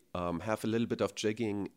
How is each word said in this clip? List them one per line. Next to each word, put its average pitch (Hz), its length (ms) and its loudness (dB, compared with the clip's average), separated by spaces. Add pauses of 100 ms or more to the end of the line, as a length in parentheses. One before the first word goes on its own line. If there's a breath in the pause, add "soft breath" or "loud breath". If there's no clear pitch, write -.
(140)
um, 87 280 0
have 110 220 0
a 113 40 0
little 113 200 2
bit 117 140 0
of 98 140 2
jigging 107 600 0